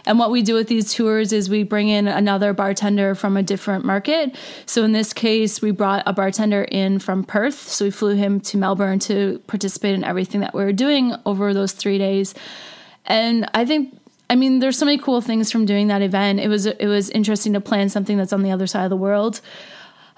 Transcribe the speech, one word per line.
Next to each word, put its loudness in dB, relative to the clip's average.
And 2
what 2
we 2
do 2
with 0
these 0
tours 0
is 0
we 2
bring 0
in 2
another 2
bartender 0
from 0
a 2
different -2
market. 0
So 2
in 4
this 0
case, 0
we 2
brought 0
a 0
bartender 0
in 0
from -2
Perth. -2
So -2
we 2
flew 0
him 2
to -4
Melbourne 0
to -2
participate -2
in -2
everything -2
that -4
we -2
were 0
doing 2
over 0
those 0
three -2
days. 0
And 0
I 2
think, -2
I 2
mean, 4
there's 2
so 2
many 2
cool 0
things -2
from 2
doing 2
that 2
event. 2
It -2
was, 0
it -2
was 0
interesting 0
to 0
plan 0
something 0
that's -2
on 0
the 0
other 0
side -2
of -2
the 0
world. 0